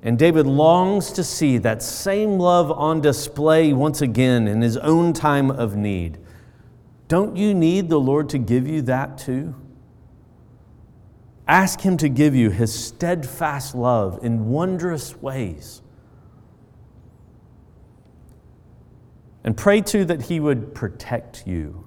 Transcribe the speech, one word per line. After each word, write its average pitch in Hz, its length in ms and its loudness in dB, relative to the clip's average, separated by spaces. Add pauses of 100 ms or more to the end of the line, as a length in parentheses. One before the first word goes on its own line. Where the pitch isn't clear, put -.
And 117 160 0
David 160 260 6
longs 170 680 4
to 185 100 -4
see 135 340 0
that 110 240 -2
same 202 560 -2
love 175 340 4
on 156 300 -2
display 151 720 2
once 143 300 0
again 123 440 2
in 107 140 0
his 117 160 0
own 165 360 2
time 143 360 0
of 120 260 -4
need. 92 440 -4 (880)
Don't 277 280 0
you 202 200 0
need 170 340 2
the 160 100 4
Lord 143 300 0
to 143 80 -4
give 127 300 0
you 156 160 -4
that 135 340 -4
too? 135 380 -6 (1900)
Ask 185 340 2
him 185 160 2
to 151 100 0
give 139 280 2
you 113 160 4
his 110 200 0
steadfast 151 1000 -6
love 117 480 0
in 117 300 -2
wondrous 170 720 -4
ways. 120 580 -10 (3500)
And 113 140 -4
pray 202 240 4
too 202 240 0
that 160 160 -2
he 165 180 -4
would 139 360 -2
protect - 720 -10
you. 85 400 -8